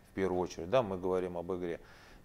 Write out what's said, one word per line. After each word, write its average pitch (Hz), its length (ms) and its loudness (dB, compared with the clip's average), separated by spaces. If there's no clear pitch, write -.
в - 40 -16
первую 92 260 2
очередь, 85 300 -4
да, 127 120 6
мы 95 140 -2
говорим 92 400 0
об 87 160 -4
игре. 87 280 -2